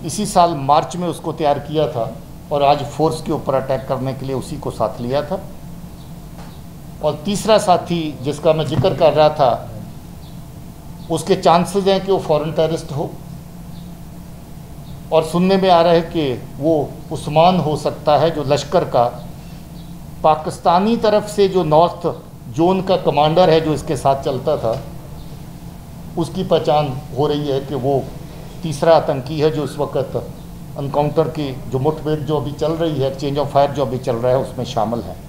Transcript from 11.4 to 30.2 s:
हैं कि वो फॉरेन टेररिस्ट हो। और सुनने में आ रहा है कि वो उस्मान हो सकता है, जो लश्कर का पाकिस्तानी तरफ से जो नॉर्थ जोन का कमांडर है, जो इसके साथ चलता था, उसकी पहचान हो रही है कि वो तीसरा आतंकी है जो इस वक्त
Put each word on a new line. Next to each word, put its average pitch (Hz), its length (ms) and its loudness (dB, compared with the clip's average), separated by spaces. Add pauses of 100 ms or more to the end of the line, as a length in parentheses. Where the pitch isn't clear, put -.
हैं 190 200 4
कि 196 60 0
वो 185 80 4
फॉरेन 151 340 0
टेररिस्ट 160 380 0
हो। 151 180 -4 (2000)
और 160 120 6
सुनने 180 340 4
में 190 120 4
आ 170 120 8
रहा 175 120 6
है 170 100 6
कि 156 300 0 (240)
वो 147 320 0 (220)
उस्मान 165 480 4
हो 151 180 0
सकता 151 400 2
है, 151 140 4
जो 151 120 -2
लश्कर 147 420 2
का 135 180 4 (1200)
पाकिस्तानी 180 760 4
तरफ 208 320 2
से 202 180 4
जो 180 160 2
नॉर्थ 165 440 4 (420)
जोन 170 320 2
का 185 180 2
कमांडर 160 500 4
है, 160 120 6
जो 156 120 0
इसके 147 240 -2
साथ 139 260 2
चलता 143 340 0
था, 117 220 0 (1400)
उसकी 175 260 -4
पहचान 151 460 2 (280)
हो 147 100 2
रही 147 200 0
है 135 140 0
कि 147 160 -6
वो 131 260 0 (600)
तीसरा 165 320 4
आतंकी 147 440 0
है 151 120 4
जो 151 120 -2
इस 131 140 -6
वक्त 139 380 -2 (640)